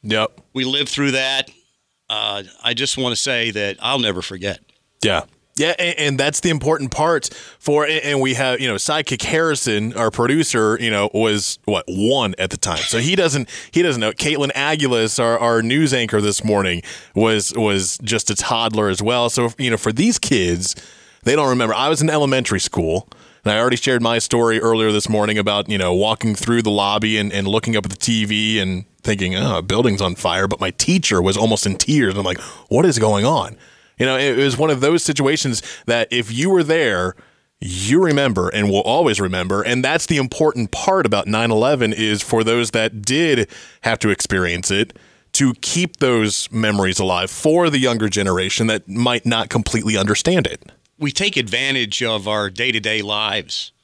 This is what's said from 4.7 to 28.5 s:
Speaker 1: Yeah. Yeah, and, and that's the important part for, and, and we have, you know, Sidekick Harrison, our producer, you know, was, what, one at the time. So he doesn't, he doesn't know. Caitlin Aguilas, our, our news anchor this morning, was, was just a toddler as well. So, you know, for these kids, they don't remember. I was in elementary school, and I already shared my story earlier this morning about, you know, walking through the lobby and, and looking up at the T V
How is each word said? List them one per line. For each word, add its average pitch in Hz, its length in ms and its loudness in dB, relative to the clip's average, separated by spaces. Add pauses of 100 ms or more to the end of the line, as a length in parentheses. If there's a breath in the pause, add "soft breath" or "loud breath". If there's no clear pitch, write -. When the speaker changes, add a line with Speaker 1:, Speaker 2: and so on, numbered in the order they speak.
Speaker 1:
Yeah. 95 220 0 (320)
Yeah, 160 220 0
and, 175 220 -2
and 143 180 0
that's 139 220 0
the 175 120 0
important 147 380 0
part 156 380 0 (320 loud breath)
for, 151 240 2
and, 156 180 0
and 143 200 0
we 131 140 0
have, 127 260 0
you 131 80 -2
know, 107 60 -2
Sidekick 147 480 -2
Harrison, 127 680 0
our 110 160 0
producer, 120 720 2
you 117 100 0
know, 104 240 0
was, 107 520 0
what, 95 200 0
one 107 520 0
at 92 140 -2
the 92 40 -8
time. 87 220 -4
So - 220 -2
he 147 140 0
doesn't, 151 360 -2 (220 loud breath)
he 165 100 2
doesn't 151 180 0
know. 107 140 -2
Caitlin 147 400 -2
Aguilas, 135 680 0
our, 117 160 2
our 117 240 2
news 131 320 2
anchor 113 280 0
this 104 240 -2
morning, 95 360 0 (320 loud breath)
was, 107 440 2
was 101 440 0
just 113 280 -2
a 107 60 -2
toddler 110 520 0
as 95 140 -2
well. 120 280 0
So, 120 280 0
you 127 120 -2
know, 113 60 2
for 110 160 -2
these 180 260 2
kids, 90 600 0 (460 loud breath)
they 127 120 2
don't 147 140 2
remember. 123 240 2
I 127 160 2
was 151 120 0
in 156 80 2
elementary 135 520 0
school, 85 480 -2 (340 loud breath)
and 107 80 0
I 104 80 2
already 123 160 2
shared 123 260 0
my 117 180 2
story 113 420 2
earlier 110 320 2
this 104 160 0
morning 107 280 0
about, 104 300 -2
you 104 100 -2
know, 90 160 0
walking 107 420 0
through 117 260 0
the 110 100 0
lobby 104 460 0
and, 104 160 -2
and 101 160 -4
looking 110 260 -2
up 104 80 0
at 98 80 -6
the - 60 -10
T 113 260 0
V 107 380 0